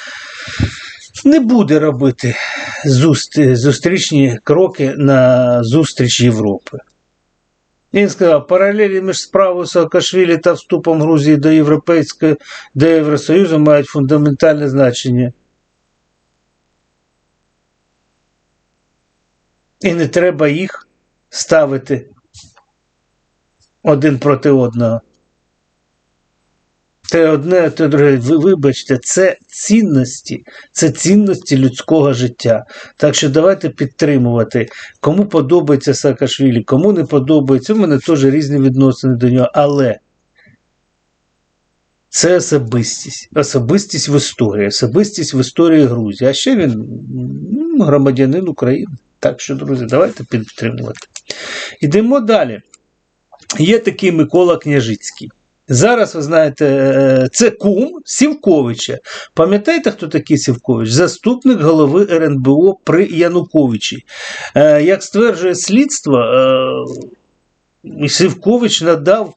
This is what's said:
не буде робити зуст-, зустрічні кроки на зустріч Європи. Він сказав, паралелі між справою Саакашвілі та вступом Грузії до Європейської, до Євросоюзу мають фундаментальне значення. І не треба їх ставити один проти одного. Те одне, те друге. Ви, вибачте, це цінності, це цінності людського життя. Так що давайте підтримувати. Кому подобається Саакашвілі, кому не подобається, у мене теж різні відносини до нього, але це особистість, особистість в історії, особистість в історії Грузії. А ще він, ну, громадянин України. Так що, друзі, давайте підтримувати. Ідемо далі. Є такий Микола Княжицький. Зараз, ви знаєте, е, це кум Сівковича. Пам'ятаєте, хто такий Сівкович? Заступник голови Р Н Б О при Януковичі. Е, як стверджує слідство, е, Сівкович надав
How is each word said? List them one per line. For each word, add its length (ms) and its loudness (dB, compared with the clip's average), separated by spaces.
не 160 4
буде 380 2
робити 580 -2
зуст-, 720 2
зустрічні 880 0
кроки 520 0
на 680 2
зустріч 580 0
Європи. 580 -2
Він 140 2
сказав, 380 2
паралелі 560 0
між 180 -4
справою 460 0
Саакашвілі 720 0
та 140 0
вступом 500 -2
Грузії 340 4
до 140 2
Європейської, 840 2
до 120 2
Євросоюзу 720 2
мають 280 4
фундаментальне 840 0
значення. 640 0
І 120 0
не 160 0
треба 400 0
їх 400 -6
ставити 800 -2
один 360 0
проти 320 0
одного. 500 0
Те 180 2
одне, 420 0
те 180 0
друге. 280 4
Ви, 200 0
вибачте, 600 0
це 380 0
цінності, 960 -2
це 180 0
цінності 640 0
людського 560 0
життя. 520 -2
Так 180 0
що 140 0
давайте 400 2
підтримувати. 1000 -2
Кому 260 0
подобається 680 0
Саакашвілі, 720 0
кому 280 2
не 120 0
подобається, 680 0
у 20 0
мене 220 2
теж 260 0
різні 340 0
відносини 580 2
до 140 2
нього, 240 2
але 440 0
це 280 0
особистість, 960 -4
особистість 720 -4
в 80 0
історії, 520 -2
особистість 640 -2
в 60 -4
історії 440 2
Грузії. 460 -2
А 20 0
ще 240 0
він, 160 0
ну, 320 0
громадянин 640 2
України. 480 -4
Так 200 -2
що, 140 -8
друзі, 340 -4
давайте 360 0
підтримувати. 760 -8
Ідемо 400 2
далі. 400 0
Є 200 2
такий 340 -2
Микола 440 2
Княжицький. 720 -4
Зараз, 440 2
ви 80 -6
знаєте, 440 0
е, 640 2
це 180 0
кум 400 -2
Сівковича. 920 -2
Пам'ятаєте, 560 0
хто 180 -8
такий 300 -2
Сівкович? 500 -2
Заступник 720 0
голови 500 2
Р 120 2
Н 200 0
Б 60 0
О 260 4
при 200 2
Януковичі. 1000 -2
Е, 280 4
як 200 2
стверджує 520 0
слідство, 640 0
е, 1900 -4
Сівкович 760 -2
надав 540 0